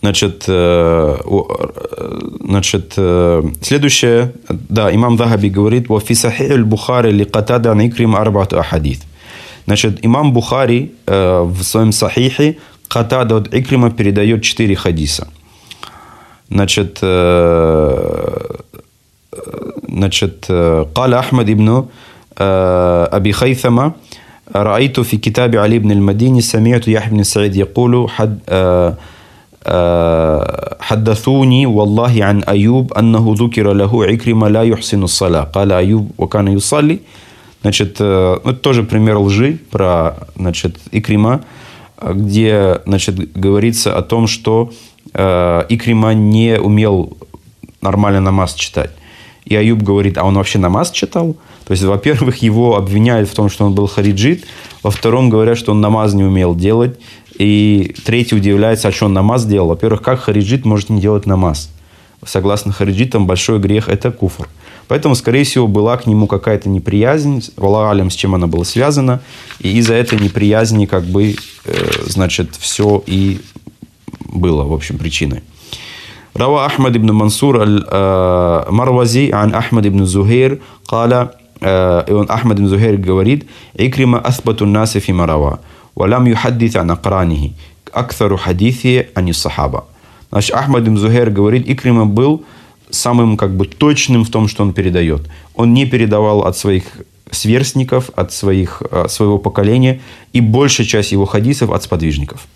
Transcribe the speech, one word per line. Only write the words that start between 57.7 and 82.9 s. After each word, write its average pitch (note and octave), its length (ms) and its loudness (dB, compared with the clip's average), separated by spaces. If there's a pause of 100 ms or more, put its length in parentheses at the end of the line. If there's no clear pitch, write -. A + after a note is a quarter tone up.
третий A#2+ 300 0
удивляется, G#2 520 2
а G2 40 2
что G#2+ 140 -2
он G2 80 2
намаз A2 320 2
делал. G2+ 220 2
Во-первых, G#2 340 0
как B2+ 200 0
хариджит G#2+ 440 0
может G#2 240 0
не G#2+ 100 0
делать G#2 280 0
намаз? F#2 420 0 (560)
Согласно G2+ 460 -2
хариджитам, G2 560 0
большой G2 320 0
грех — G2+ 300 0
это G#2 220 -2
куфр. - 360 -6 (400)
Поэтому, D3 260 0
скорее B2 300 0
всего, B2 240 0
была G#2+ 300 2
к B2 100 -6
нему G#2+ 180 2
какая-то G2+ 440 -2
неприязнь, A#2 720 0 (120)
валлаху G#2 360 0
алям, F#2+ 180 2
с F2+ 60 -6
чем G2 180 -2
она F2+ 140 0
была E2+ 180 -2
связана, C3 560 0 (380)
и G#2 180 -2
из-за A2+ 160 2
этой A#2 260 0
неприязни, G#2 680 2
как F#2 160 -2
бы, G2 320 0 (300)
э, - 80 -6 (340)
значит, F2+ 480 -4
все G#2 500 -2
и F#2+ 340 -2 (920)
было, E2+ 300 0
в D2 100 -2
общем, D2 240 -6
причиной. D2+ 460 -6 (920)
Рава C#3 320 0
Ахмад C3 300 0
ибн A2 180 2
Мансур G#2+ 480 2
аль-, G#2 260 2
э, F#2 840 0
Марвази B2 600 2
ан G#2 220 0
Ахмад A2+ 320 0
ибн G2 200 2
Зухейр A#2 540 2 (280)
каля, A#2+ 460 0 (280)
э, F#2 460 2
и - 40 -2
он, G#2 180 2
Ахмад A2 300 0
ибн G2+ 80 2
Зухейр G2+ 300 2